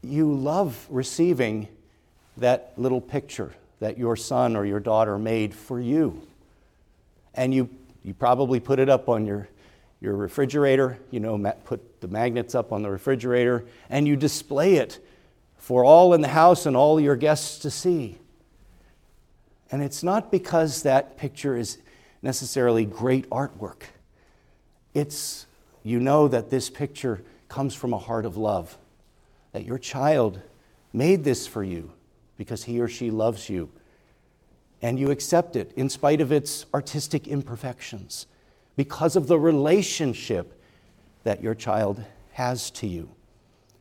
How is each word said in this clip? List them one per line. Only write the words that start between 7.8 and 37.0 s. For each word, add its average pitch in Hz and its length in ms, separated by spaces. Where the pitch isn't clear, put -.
you 95 120
probably 127 440
put 135 220
it 135 80
up 131 200
on 110 180
your, 101 220
your 101 160
refrigerator, 135 800
you 120 80
know, 107 180
ma-, 101 140
put - 480
the 92 80
magnets 117 480
up 117 160
on 104 100
the 101 80
refrigerator, 123 760
and 143 200
you 147 80
display 147 580
it 135 240
for 123 280
all 175 300
in 160 60
the 143 80
house 165 380
and 135 100
all 151 240
your 143 160
guests 151 420
to 151 120
see. 147 460
And 139 100
it's 143 220
not 196 260
because 165 540
that 139 340
picture 139 380
is 117 220
necessarily 117 640
great 127 440
artwork. 113 540
It's, - 520
you 117 160
know 143 300
that 120 200
this 127 220
picture 131 520
comes 139 260
from 123 180
a - 60
heart 113 260
of 95 120
love, 101 420
that 107 140
your 123 100
child 127 640
made 156 320
this 127 240
for 104 160
you 82 260
because 107 280
he 120 160
or 120 80
she 120 220
loves 110 400
you. 87 180
And 117 180
you 139 120
accept 170 460
it - 200
in 135 140
spite 151 300
of 131 100
its - 420
artistic 143 540